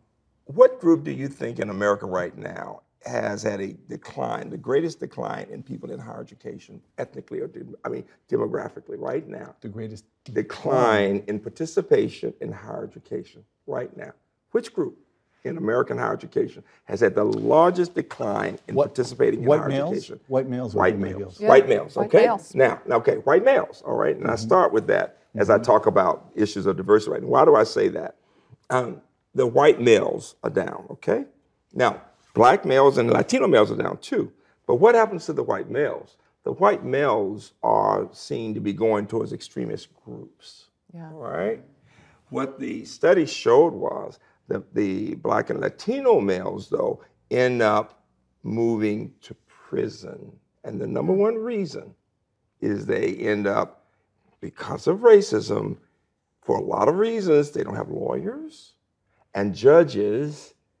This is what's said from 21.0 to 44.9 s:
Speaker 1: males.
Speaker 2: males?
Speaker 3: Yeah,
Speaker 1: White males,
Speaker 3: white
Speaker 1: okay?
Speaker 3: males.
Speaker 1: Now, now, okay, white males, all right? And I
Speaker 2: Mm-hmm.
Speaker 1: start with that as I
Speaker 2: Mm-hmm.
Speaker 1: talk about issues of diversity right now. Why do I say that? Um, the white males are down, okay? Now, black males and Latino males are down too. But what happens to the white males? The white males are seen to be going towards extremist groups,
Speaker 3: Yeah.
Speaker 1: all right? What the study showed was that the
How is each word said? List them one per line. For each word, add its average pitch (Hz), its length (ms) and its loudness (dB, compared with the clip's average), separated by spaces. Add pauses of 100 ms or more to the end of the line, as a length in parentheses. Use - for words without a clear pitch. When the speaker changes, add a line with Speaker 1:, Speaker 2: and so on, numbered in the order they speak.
Speaker 1:
males. 95 120 -8
Speaker 2:
males? - 200 -14
Speaker 3:
Yeah, 208 80 2
Speaker 1:
White 131 200 8
males, - 280 -2
Speaker 3:
white 117 100 -2
Speaker 1:
okay? 196 200 6
Speaker 3:
males. 220 280 -4
Speaker 1:
Now, 131 320 2
now, 120 120 2
okay, 120 180 2
white 170 280 2
males, - 400 2
all 123 120 -4
right? 107 180 0
And - 140 -6
I 110 60 0
Speaker 2:
Mm-hmm. 110 120 -6
Speaker 1:
start 180 260 4
with 104 140 0
that 92 320 0 (160)
as 101 160 2
I 104 60 8
Speaker 2:
Mm-hmm. 110 80 -2
Speaker 1:
talk 107 220 4
about 95 500 2
issues 104 300 -2
of 95 100 2
diversity 104 380 2
right - 80 -6
now. - 60 -8
Why 127 160 4
do 151 120 8
I 131 80 6
say 104 240 0
that? - 260 -6 (560)
Um, 127 300 -2 (340)
the 127 140 0
white 143 320 4
males 110 640 2
are 113 60 -4
down, - 400 -4
okay? - 340 -2 (500)
Now, 120 260 0 (340)
black 131 300 6
males 135 340 4
and 117 120 0
Latino - 380 2
males 107 240 6
are 107 40 -4
down - 220 -4
too. 160 320 -4 (380)
But 120 80 4
what 220 180 6
happens 208 320 0
to 170 60 -6
the 135 100 -4
white 113 260 -6
males? 123 500 -6 (260)
The - 80 -4
white 175 320 0
males 123 680 -2 (120)
are 104 480 2
seen 113 420 -8
to 104 60 -6
be 101 120 -4
going 104 360 0
towards 113 240 -6
extremist - 560 -10 (160)
groups, - 640 -20 (280)
Speaker 3:
Yeah. 165 180 -18
Speaker 1:
all 160 60 -20
right? 165 440 -6 (680)
What 135 300 -6
the 160 240 -8
study 170 420 2
showed 147 480 4
was - 440 -8 (300)
that 101 260 -8
the 101 420 -2